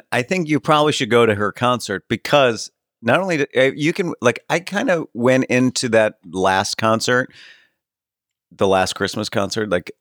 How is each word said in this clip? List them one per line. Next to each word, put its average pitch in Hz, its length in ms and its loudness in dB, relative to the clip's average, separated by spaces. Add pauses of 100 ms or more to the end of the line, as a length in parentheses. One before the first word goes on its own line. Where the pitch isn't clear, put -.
(120)
I 120 100 0
think 175 260 -4
you 151 140 0
probably 151 320 2
should 117 160 -4
go 117 160 6
to 107 100 2
her 101 160 -2
concert 120 560 -4
because 120 640 0 (300)
not 120 180 2
only 180 180 -2
do, 139 80 0 (120)
uh, 131 180 4
you 151 160 0
can, 180 300 -4
like, 117 280 0
I 160 100 0
kinda 185 540 -4
went 127 320 2
into 127 440 0
that 110 300 2 (120)
last 95 460 0
concert, 113 560 0 (1160)
the 101 160 0
last 95 260 2
Christmas 101 360 -4
concert, 107 400 -4
like, 90 320 -4